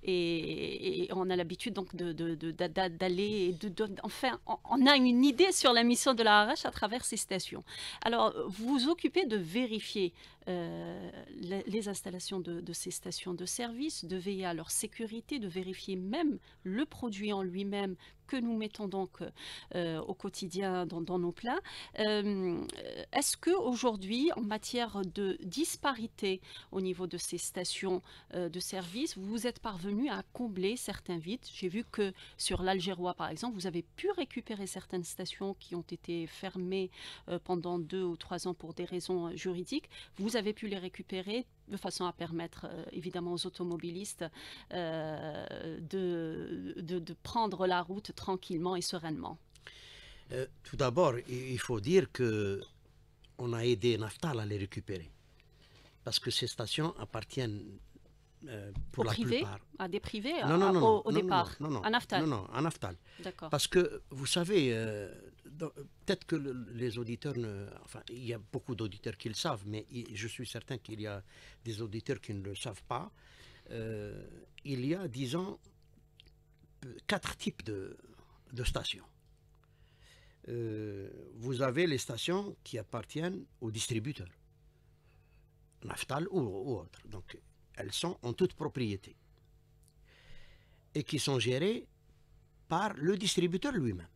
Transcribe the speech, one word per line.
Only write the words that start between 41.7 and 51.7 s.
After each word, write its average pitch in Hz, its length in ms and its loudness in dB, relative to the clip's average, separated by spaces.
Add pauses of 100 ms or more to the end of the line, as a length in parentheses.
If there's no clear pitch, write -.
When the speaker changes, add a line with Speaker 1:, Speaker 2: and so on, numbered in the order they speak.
Speaker 1:
façon 180 280 -2
à 170 80 -2
permettre, 170 560 -6
euh, 160 220 -8
évidemment 175 420 -2
aux 175 120 -2
automobilistes, 175 800 -4 (480)
euh, 160 1040 -4
de, 170 1000 -2
de, 175 220 -2
de 170 140 -8 (100)
prendre 190 440 2
la 180 140 4
route 190 340 -8
tranquillement 185 600 -2
et 175 60 0
sereinement. 165 560 -4 (920)
Speaker 2:
Euh, 131 160 -2 (160)
tout - 140 -10
d'abord, 123 420 6
i-, 127 320 -6
il 120 80 0
faut 113 220 0